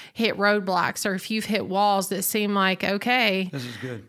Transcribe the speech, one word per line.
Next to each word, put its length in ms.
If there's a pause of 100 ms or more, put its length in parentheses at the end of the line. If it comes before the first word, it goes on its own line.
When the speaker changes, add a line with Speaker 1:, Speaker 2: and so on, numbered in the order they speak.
(120)
Speaker 1:
hit 240
roadblocks 720
or 100
if 160
you've 140
hit 220
walls 420
that 140
seem 300
like, 300
"Okay, 680
Speaker 2:
This 120
is 120
good." 320